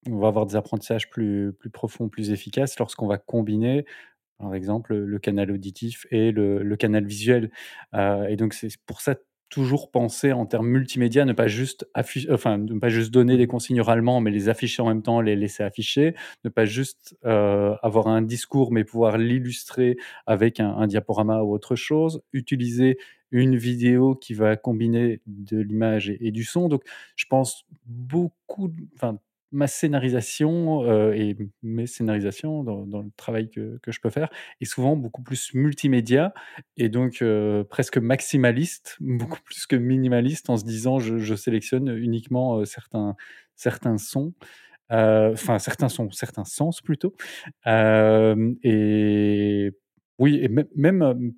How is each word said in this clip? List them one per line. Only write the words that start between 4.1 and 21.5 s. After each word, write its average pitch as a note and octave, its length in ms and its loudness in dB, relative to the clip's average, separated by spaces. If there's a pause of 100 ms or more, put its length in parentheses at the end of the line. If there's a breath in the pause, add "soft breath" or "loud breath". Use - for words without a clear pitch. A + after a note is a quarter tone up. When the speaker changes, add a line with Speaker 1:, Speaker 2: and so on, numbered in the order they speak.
Speaker 1:
par G2 160 -8
exemple, G#2 400 -4
le G2+ 240 -4
canal G2+ 320 0
auditif G2 580 -8
et A2+ 220 4
le, G2+ 320 2
le G#2 120 -2
canal G#2+ 300 2
visuel. A2 460 0 (420 loud breath)
Euh, G2+ 320 0
et G#2 120 -2
donc, G#2+ 180 -2
c'est A2 140 -10 (180)
pour - 140 -12
ça C#3 140 0 (340)
toujours C3+ 420 -2
penser A#2+ 420 0
en A#2 140 -2
termes A#2 200 -2
multimédia, B2+ 580 2
ne B2+ 80 2
pas A2+ 140 2
juste A#2 460 -4
affi-, C3+ 380 -6
enfin, A#2 260 2
ne G#2+ 220 -4
pas A#2+ 100 0
juste A2+ 220 0
donner B2+ 260 6
des B2 60 4
Speaker 2:
Mhm. A#2+ 80 2
Speaker 1:
consignes A#2+ 300 0
oralement, A#2 380 2
mais G#2+ 120 2
les G2+ 180 0
afficher A2+ 320 -2
en A#2 60 0
même A2 160 0
temps, A#2 180 2
les G#2+ 140 2
laisser G2+ 260 -2
afficher, C#3 540 0 (280 loud breath)
ne A2+ 60 -6
pas A2 160 2
juste, B2+ 580 -6
euh, G#2 600 2
avoir A2 240 2
un A2 160 2
discours, A#2+ 480 0
mais A2+ 120 2
pouvoir A2+ 360 0
l'illustrer B2 760 0 (300 loud breath)
avec A2 340 2
un, G#2 160 0
un A2 120 0
diaporama G#2+ 560 0
ou G#2 100 0